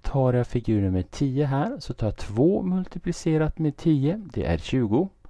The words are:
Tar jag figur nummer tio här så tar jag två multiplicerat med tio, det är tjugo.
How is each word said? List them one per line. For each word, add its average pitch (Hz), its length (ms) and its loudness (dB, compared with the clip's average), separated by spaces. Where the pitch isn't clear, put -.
Tar 131 320 2
jag 123 140 2
figur 113 340 0
nummer 92 200 2
tio 139 440 -2
här 147 340 -2
så - 140 -10
tar - 140 -2
jag 98 100 -2
två 156 440 2
multiplicerat 175 960 -2
med 156 180 0
tio, 160 440 2
det - 120 -2
är 82 120 2
tjugo. 131 520 0